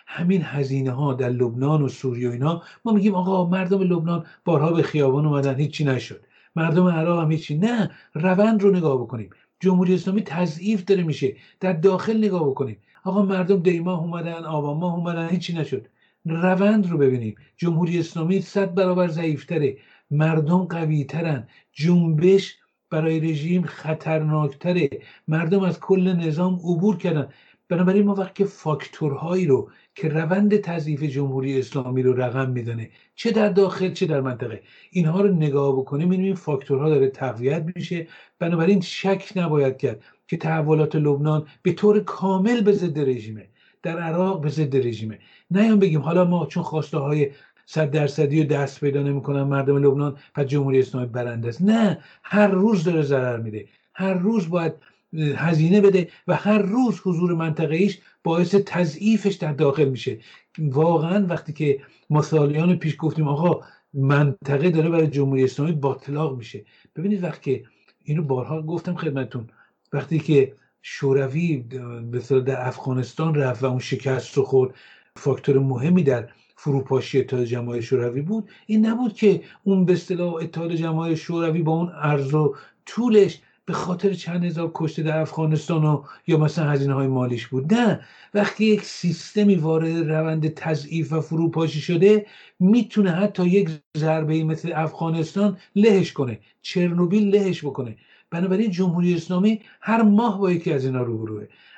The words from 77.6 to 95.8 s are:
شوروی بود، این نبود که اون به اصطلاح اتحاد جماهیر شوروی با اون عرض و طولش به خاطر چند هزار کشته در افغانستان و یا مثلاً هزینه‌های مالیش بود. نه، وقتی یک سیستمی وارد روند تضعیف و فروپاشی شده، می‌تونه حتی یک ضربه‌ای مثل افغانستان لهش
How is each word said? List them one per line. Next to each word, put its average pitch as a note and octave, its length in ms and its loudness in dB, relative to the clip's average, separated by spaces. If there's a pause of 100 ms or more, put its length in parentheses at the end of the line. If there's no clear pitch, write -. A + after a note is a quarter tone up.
شوروی A#2+ 400 -2
بود، G#3 260 -6 (180)
این G#3+ 200 4
نبود A3+ 280 -2
که F#3 280 4 (220)
اون F#3+ 200 4
به F3 80 4
اصطلاح F3 420 -2
اتحاد E3 400 -6
جماهیر D#3+ 420 -2
شوروی E3 460 -2
با D#3+ 100 0
اون E3+ 160 -2
عرض D3 460 -2
و D3+ 220 2 (300)
طولش G#3+ 540 2 (240)
به - 100 -8
خاطر F3+ 380 -2
چند F3 320 -4
هزار E3 300 -4
کشته D#3+ 280 -4
در D#3 160 -2
افغانستان D#3 640 0
و D3 200 2 (220)
یا E3 100 2
مثلاً D3+ 340 2
هزینه‌های C#3 360 0
مالیش B2+ 400 -2
بود. C#3 280 -2
نه، A3+ 260 2 (340)
وقتی G3+ 300 0
یک G#3+ 200 2
سیستمی G3+ 720 0
وارد D#3+ 560 0
روند D#3 440 -2
تضعیف D#3 580 -4
و D#3+ 80 0
فروپاشی D#3+ 600 -2
شده، G3 460 4 (340)
می‌تونه G#3 500 4
حتی F#3 360 0
یک F3+ 240 2 (260)
ضربه‌ای D#3 480 0
مثل D#3 300 -4
افغانستان E3 840 -2 (180)
لهش G3+ 360 4